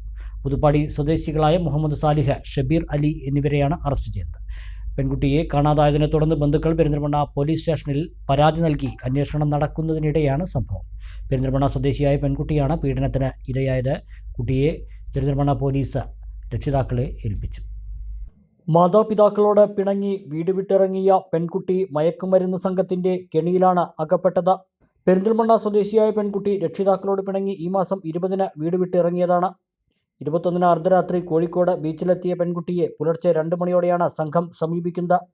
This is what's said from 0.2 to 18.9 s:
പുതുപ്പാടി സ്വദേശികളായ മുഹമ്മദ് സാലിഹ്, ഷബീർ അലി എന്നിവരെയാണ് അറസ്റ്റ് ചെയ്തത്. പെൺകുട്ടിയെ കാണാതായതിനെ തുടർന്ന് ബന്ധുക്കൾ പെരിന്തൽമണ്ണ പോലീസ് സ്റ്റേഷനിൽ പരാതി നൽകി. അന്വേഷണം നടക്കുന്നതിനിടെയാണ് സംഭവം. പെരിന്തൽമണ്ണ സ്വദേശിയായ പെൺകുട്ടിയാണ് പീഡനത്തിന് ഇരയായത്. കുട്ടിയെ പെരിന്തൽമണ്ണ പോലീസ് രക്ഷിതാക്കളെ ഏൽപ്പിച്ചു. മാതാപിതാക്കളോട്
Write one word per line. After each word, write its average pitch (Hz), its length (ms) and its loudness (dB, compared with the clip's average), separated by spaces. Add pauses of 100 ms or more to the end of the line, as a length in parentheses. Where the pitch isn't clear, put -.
പുതുപ്പാടി 147 420 2
സ്വദേശികളായ 156 720 0
മുഹമ്മദ് 151 360 0
സാലിഹ്, 147 420 0 (100)
ഷബീർ 156 460 0
അലി 151 340 0
എന്നിവരെയാണ് 143 600 0
അറസ്റ്റ് - 280 -2
ചെയ്തത്. - 240 -8 (600)
പെൺകുട്ടിയെ 139 560 0
കാണാതായതിനെ 147 520 4
തുടർന്ന് 156 300 2
ബന്ധുക്കൾ 151 400 2
പെരിന്തൽമണ്ണ 147 480 0 (120)
പോലീസ് 151 240 0
സ്റ്റേഷനിൽ 147 500 -4 (200)
പരാതി 156 320 4
നൽകി. 147 300 0 (140)
അന്വേഷണം 143 440 -2
നടക്കുന്നതിനിടെയാണ് 151 960 0
സംഭവം. 120 400 -6 (440)
പെരിന്തൽമണ്ണ 131 380 2
സ്വദേശിയായ 139 480 0
പെൺകുട്ടിയാണ് 143 640 0
പീഡനത്തിന് 131 540 0 (180)
ഇരയായത്. 131 480 0 (400)
കുട്ടിയെ 131 340 2 (420)
പെരിന്തൽമണ്ണ 139 400 0
പോലീസ് 135 440 -2 (580)
രക്ഷിതാക്കളെ 131 680 -2
ഏൽപ്പിച്ചു. - 360 -6 (1040)
മാതാപിതാക്കളോട് 208 1080 4